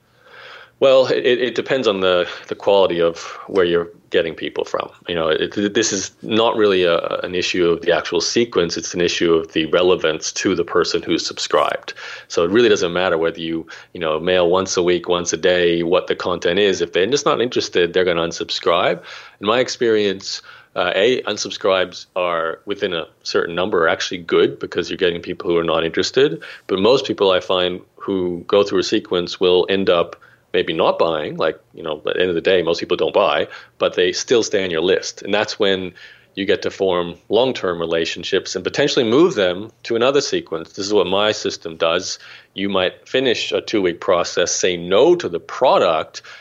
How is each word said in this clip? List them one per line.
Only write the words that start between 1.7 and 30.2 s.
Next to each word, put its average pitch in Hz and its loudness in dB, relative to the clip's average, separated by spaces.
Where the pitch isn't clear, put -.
on 98 2
the, 90 2
the 107 -6
quality 92 2
of 82 2
where 95 2
you're 85 2
getting 82 0
people - -6
from. - -4
You 90 -4
know, 80 0
it, 101 0
this 110 0
is 95 -6
not 113 2
really 98 4
a, 85 4
an 90 -6
issue 90 0
of 85 2
the 85 2
actual 82 0
sequence. 92 0
It's - -8
an 90 -2
issue 85 2
of 82 0
the 80 0
relevance 85 0
to 98 0
the 82 0
person 82 0
who's 80 -2
subscribed. - -2
So 87 0
it 87 0
really 117 6
doesn't 92 2
matter 90 0
whether 82 -2
you, 82 -6
you 90 -10
know, 78 -2
mail 90 4
once 92 0
a 92 2
week, 87 0
once 87 -2
a 85 -2
day, 87 2
what 87 0
the 92 0
content 90 -2
is. 92 2
If 85 -6
they're 90 2
just 143 -2
not 143 0
interested, 98 0
they're 92 2
gonna 85 0
unsubscribe. 92 -2
In 104 -8
my 117 2
experience, 107 -2
uh, 90 0
A, 113 2
unsubscribes 95 -2
are 82 -2
within 98 -4
a 82 -4
certain 85 -2
number 90 0
are 82 4
actually 92 -2
good 85 2
because - -6
you're 85 -8
getting 87 0
people 87 -6
who 85 2
are 82 0
not 80 0
interested. 95 0
But 95 -2
most 120 4
people 101 0
I 92 2
find 90 -2
who 90 -4
go 101 4
through 98 0
a 85 2
sequence 92 -2
will 90 4
end 98 0
up 87 2